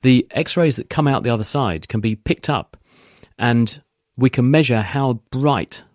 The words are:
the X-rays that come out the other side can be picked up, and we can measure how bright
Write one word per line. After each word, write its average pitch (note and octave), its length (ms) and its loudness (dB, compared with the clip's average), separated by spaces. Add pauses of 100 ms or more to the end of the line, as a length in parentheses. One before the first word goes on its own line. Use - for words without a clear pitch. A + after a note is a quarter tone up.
the B2+ 300 4
X-rays E3 440 0
that - 140 -12
come D3+ 160 0
out C#3 160 0
the A#2+ 80 0
other A2 140 -2
side G2 440 -4
can A2 120 -4
be G#2+ 160 -2
picked - 340 -6
up, - 260 -6 (600)
and A#2 440 0 (340)
we C3 140 4
can B2+ 200 2
measure B2+ 320 2
how B2+ 380 -2 (100)
bright C3 520 -2 (120)